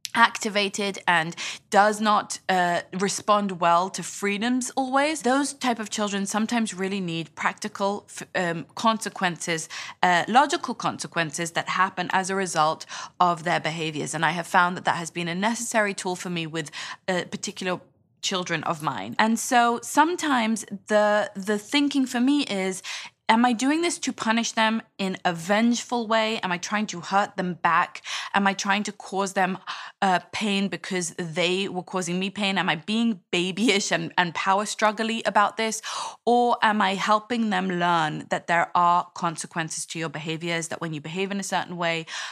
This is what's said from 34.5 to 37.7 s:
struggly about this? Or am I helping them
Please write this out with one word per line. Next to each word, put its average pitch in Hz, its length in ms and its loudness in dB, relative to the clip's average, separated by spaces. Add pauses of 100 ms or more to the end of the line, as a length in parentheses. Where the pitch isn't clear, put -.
struggly 220 600 0
about 202 320 2
this? 220 240 -2 (460)
Or 240 340 4
am 214 220 4
I 196 120 2
helping 214 560 0
them 185 280 0